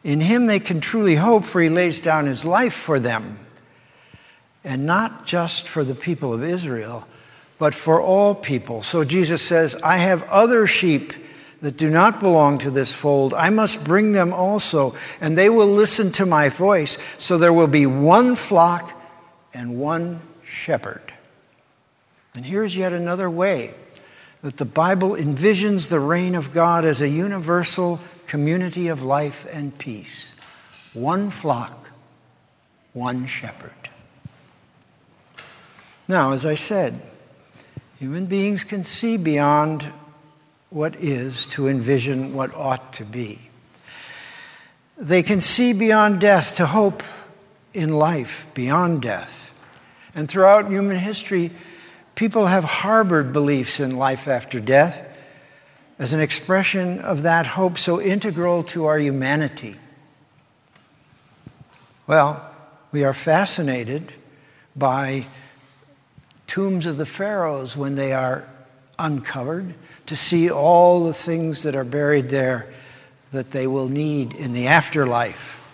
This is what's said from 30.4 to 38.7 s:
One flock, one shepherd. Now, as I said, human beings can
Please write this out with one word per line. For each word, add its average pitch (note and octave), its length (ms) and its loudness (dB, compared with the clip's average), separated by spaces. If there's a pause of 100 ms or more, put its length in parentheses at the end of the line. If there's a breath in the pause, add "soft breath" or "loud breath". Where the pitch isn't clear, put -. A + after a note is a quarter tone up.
One F3+ 380 -4
flock, B2 580 -6 (1040)
one B2 340 -6
shepherd. - 460 -12 (2250 loud breath)
Now, D3+ 260 2
as C3 120 -4
I D3+ 120 0
said, D#3 440 -2 (1000 loud breath)
human D3+ 280 -8
beings G3 380 -2
can G3 200 -8